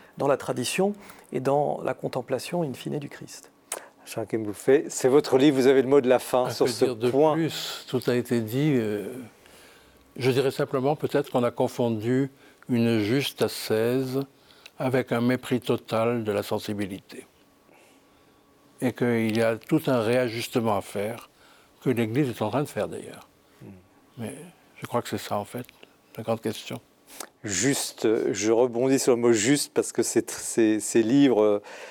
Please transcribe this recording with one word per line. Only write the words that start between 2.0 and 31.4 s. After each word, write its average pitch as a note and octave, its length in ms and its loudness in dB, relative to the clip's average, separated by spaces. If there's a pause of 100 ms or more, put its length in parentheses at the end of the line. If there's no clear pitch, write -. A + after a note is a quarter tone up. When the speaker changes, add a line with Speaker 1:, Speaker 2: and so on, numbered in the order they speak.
Speaker 1:
in C3+ 120 -4
fine C#3+ 260 -6
du C#3+ 100 -12
Christ. - 420 -18 (540)
Speaker 2:
Jean A2 200 -8
Kim A2 180 -4
Bouffet, C3 460 2
c'est - 180 0
votre C3+ 320 4
livre, C#3 180 6
vous B2+ 80 4
avez C3+ 160 6
le B2 60 2
mot C#3+ 120 6
de B2 100 0
la B2 100 6
fin B2+ 260 0
Speaker 3:
À C3+ 60 -4
Speaker 2:
sur C3+ 160 0
Speaker 3:
que B2+ 40 0
Speaker 2:
ce A2+ 140 2
Speaker 3:
dire B2+ 100 -2
de A#2 140 0
Speaker 2:
point. D3 240 4
Speaker 3:
plus ? - 540 -4
Tout B2 180 -2
a B2+ 80 2
été A#2+ 280 0
dit. C3+ 340 0
Euh, G#2 320 -2 (1120)
je B2+ 120 0
dirais C3 220 2
simplement C#3 440 -2
peut-être D3 360 -2
qu'on B2 120 2
a A#2+ 60 2
confondu B2 800 0 (380)
une A#2 320 2
juste B2 420 0
ascèse B2 760 0 (580)
avec B2+ 340 -2
un A#2+ 100 0
mépris B2 400 0
total A#2 600 -2
de G#2+ 80 -2
la G2+ 120 0
sensibilité. G2+ 840 -6 (1600)
Et B2 120 0
qu'il A2+ 420 0
y A#2 60 2
a A2+ 160 2
tout D3+ 300 0
un B2+ 140 2
réajustement A#2 760 0
à F#2+ 40 -2
faire, - 480 -8 (520)
que - 80 -2
l'Église A#2+ 400 0
est G#2+ 140 -6
en G#2+ 60 0
train C3 140 0
de C#3 40 -4
faire G2 200 -4
d'ailleurs. - 400 -14 (340)
Speaker 2:
Hmm. A#2+ 60 -20 (520)
Speaker 3:
Mais A2 160 -10 (440)
je - 60 -12
crois A#2+ 160 -2
que - 80 -12
c'est A2 80 -4
ça G2+ 200 -6
en G2+ 80 -4
fait, B2+ 200 -12 (520)
la A#2 60 -10
grande A2+ 180 -4
question. A#2+ 380 -8 (640)
Speaker 2:
Juste, A2+ 640 -2 (240)
je G#2+ 200 0
rebondis B2 480 2
sur B2 160 4
le A#2 60 -2
mot A#2+ 120 6
juste A#2+ 400 2
parce - 180 0
que A#2 120 0
c'est - 240 0
tr-, - 120 -10
ces, A2 400 2
ces - 220 2
livres, G#2+ 600 4 (300)